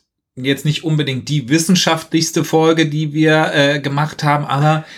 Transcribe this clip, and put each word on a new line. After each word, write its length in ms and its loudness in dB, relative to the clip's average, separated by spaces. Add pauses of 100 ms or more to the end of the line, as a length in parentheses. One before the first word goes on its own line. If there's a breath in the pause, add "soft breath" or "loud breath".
(440)
jetzt 220 -2
nicht 180 -2
unbedingt 460 -2
die 200 -2
wissenschaftlichste 920 0
Folge, 440 2
die 260 -4
wir, 400 2
äh, 260 2
gemacht 440 -4
haben, 220 0
aber 400 0 (120)